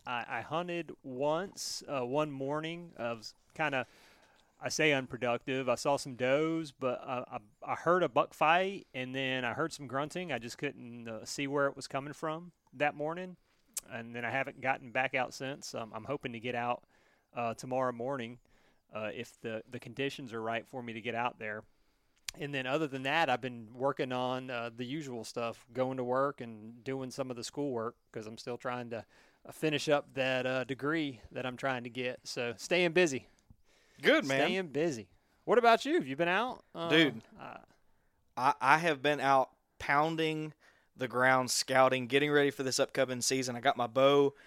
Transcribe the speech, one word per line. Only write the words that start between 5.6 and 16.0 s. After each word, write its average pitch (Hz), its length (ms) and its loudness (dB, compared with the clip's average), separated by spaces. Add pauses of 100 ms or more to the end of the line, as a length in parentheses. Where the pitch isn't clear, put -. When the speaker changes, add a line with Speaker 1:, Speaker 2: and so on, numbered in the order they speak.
Speaker 1:
I 120 60 4
saw 143 220 2
some 135 180 -6
does, 151 560 2
but 127 340 -4
I, 127 280 -6
I, - 400 -10
I - 20 -2
heard 175 300 2
a 151 40 2
buck 143 240 2
fight, 180 640 2
and 127 180 -6
then 131 320 -2
I 117 100 0
heard 151 180 -4
some 143 160 -12
grunting. 151 420 -4
I 127 80 -2
just 117 180 -10
couldn't, 120 520 -8
uh, 110 160 -10
see 139 240 -4
where 139 180 2
it 139 80 0
was 135 140 -12
coming 143 240 -6
from 165 400 -8 (220)
that 143 200 0
morning, 170 400 -6 (560)
and 117 240 -10
then 120 100 -6
I 117 60 -2
haven't 135 300 -4
gotten 131 320 -2
back 131 240 0
out 123 180 -2
since. 135 400 -8
Um, 117 180 -8
I'm 110 120 -10